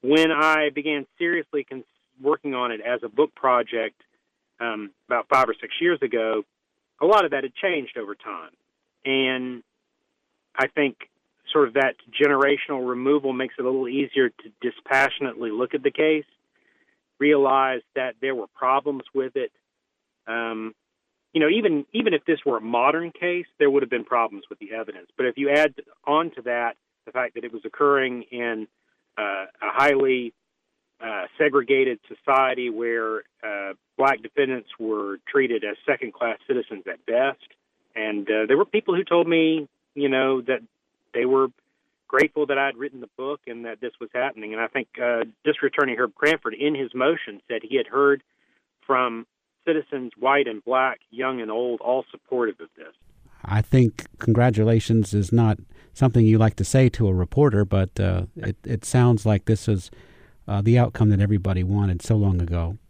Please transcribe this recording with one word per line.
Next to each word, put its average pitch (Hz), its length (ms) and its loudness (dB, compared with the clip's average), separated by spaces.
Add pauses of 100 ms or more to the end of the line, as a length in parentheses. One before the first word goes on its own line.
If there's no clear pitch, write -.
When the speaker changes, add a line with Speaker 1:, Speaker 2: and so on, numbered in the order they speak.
Speaker 1:
When 156 280 4
I 156 400 2
began 143 360 -4 (120)
seriously 170 460 -4
con-, 131 220 -14 (360)
working 139 320 -2
on 123 180 -2
it 107 100 -8
as 120 200 -4
a 117 80 -10
book 143 240 0
project, 117 680 -2 (580)
um, 107 320 -8 (160)
about 120 220 -4
five 131 180 2
or 113 120 -4
six - 200 -12
years 175 220 0
ago, 110 420 -2 (580)
a 151 40 0
lot 202 200 6
of 143 60 -4
that 139 120 -4
had 131 120 -10
changed 160 420 -4
over 104 180 -10
time. 85 360 -14 (540)
And 127 580 -2 (960)
I 135 100 0
think - 420 -4 (420)
sort 143 180 4
of 113 60 -8
that 135 200 0 (160)
generational 139 760 2
removal 135 440 0
makes 127 260 -6
it 139 40 -8
a 123 40 -4
little 131 220 -2
easier 131 420 0
to - 200 -16 (120)
dispassionately 131 920 -2
look 120 220 -4
at 139 100 -4
the 139 80 2
case, 156 340 0 (960)
realize 135 600 4 (140)
that 127 260 -4
there 135 140 -2
were 107 120 -8
problems 151 560 -2 (100)
with 131 220 -4
it. 131 160 -4 (760)
Um, 113 460 -6 (600)
you 165 80 2
know, 151 80 4
even, 180 420 0
even 220 220 0
if 147 120 -2
this 156 200 0
were 123 120 0
a 110 40 -6
modern 135 500 0
case, 175 340 -6 (140)
there 143 100 6
would 139 140 2
have 117 60 -6
been 117 160 -4
problems 110 440 -2
with 104 100 -18
the 104 120 -16
evidence. 101 360 -12 (100)
But 127 80 0
if 123 120 -2
you 139 120 -2
add 147 260 2 (300)
on 156 260 0
to 127 120 -16
that 120 340 -4 (280)
the 113 60 -20
fact 123 240 -6
that 117 80 -10
it 120 80 -12
was 110 140 -12
occurring 131 680 0
in, 117 360 -6 (500)
uh, 98 280 -4 (160)
a 104 100 -4
highly, 131 600 2 (680)
uh, 104 240 -8 (120)
segregated 135 680 2
society 131 600 0
where, 113 540 -4 (200)
uh, 101 300 -8 (240)
black 135 240 2
defendants 127 480 -4 (100)
were 107 480 -4
treated 120 360 0
as 104 120 -6 (100)
second-class 117 520 -4 (100)
citizens 113 400 -4
at 87 180 -12
best, 131 420 -2 (480)
and, 107 340 -6
uh, 107 180 0
there 135 100 4
were 196 80 2
people 196 300 -2
who 190 80 0
told 170 240 2
me, 160 400 2 (260)
you 143 160 0
know, 131 320 2
that 120 200 -2 (520)
they 120 120 -2
were 135 220 4 (600)
grateful 151 380 0
that 139 120 -2
I'd 139 200 -2
written 135 240 -10
the 110 160 -18
book 139 300 -8
and 117 180 -12
that 110 160 -14
this 123 180 -10
was 117 140 -14
happening. 113 400 -6
And 113 80 -4
I 113 60 -2
think, 127 200 -6 (140)
uh, 120 240 0 (180)
District 147 320 -2
Attorney 131 200 0
Herb 117 200 -2
Cranford, 147 380 0
in 143 220 -2
his 135 180 -6
motion, 127 560 -2
said 113 140 -6
he 120 120 -6
had 120 120 0
heard 139 360 2 (640)
from 120 400 -2 (400)
citizens, 143 540 -4
white 135 280 2
and 107 160 -10
black, 127 360 0 (100)
young 127 320 -6
and 107 80 -8
old, 120 320 -4
all 127 300 -2
supportive 120 480 -4
of 80 180 -20
this. 78 160 -20 (500)
Speaker 2:
I 104 180 -2
think 127 440 2 (140)
congratulations 113 960 2
is 101 180 0
not 113 260 4 (360)
something 120 320 4
you 110 120 6
like 110 200 4
to 98 80 0
say 131 240 4
to 113 180 0
a 92 60 2
reporter, 104 520 2
but, 95 340 0
uh, 92 260 0 (100)
it, 101 280 -6
it 110 220 -6
sounds 120 400 2
like 107 200 2
this 110 220 0
is, 98 220 -2 (580)
uh, 101 140 -2
the 117 160 4
outcome 117 320 4
that 101 120 4
everybody 95 420 0
wanted 98 380 0
so 113 140 0
long 98 260 2
ago. 85 360 -2 (120)